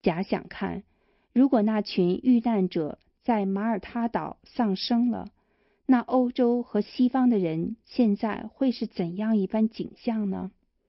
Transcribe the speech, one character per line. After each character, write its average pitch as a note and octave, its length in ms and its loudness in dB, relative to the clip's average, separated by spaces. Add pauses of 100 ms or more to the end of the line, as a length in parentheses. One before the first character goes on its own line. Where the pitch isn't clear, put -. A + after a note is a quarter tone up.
假 E3+ 200 0
想 G3+ 240 -4
看， F#3 380 -8 (480)
如 C4 160 4
果 A#3+ 140 2
那 G#3+ 200 0
群 F3+ 400 0
遇 B3 180 4
难 G#3+ 280 0
者 D#3+ 320 -4 (240)
在 G#3+ 200 0
马 G3 180 -2
耳 A3 180 -2
他 A#3 260 -6
岛 - 380 -6
丧 G#3 320 0
生 A#3+ 340 0
了， G#3 180 -6 (600)
那 B3+ 120 6
欧 B3 320 0
洲 A#3+ 300 2
和 - 180 -2
西 B3 280 0
方 B3+ 220 2
的 A3 80 4
人 F3 460 -2
现 G#3+ 320 2
在 A3 380 -6
会 C4+ 180 0
是 A3 140 -4
怎 F3+ 300 -6
样 A3 200 0
一 F#3+ 100 2
番 A3 220 0
景 - 280 -8
象 A3 340 -2
呢？ F#3 200 -6 (380)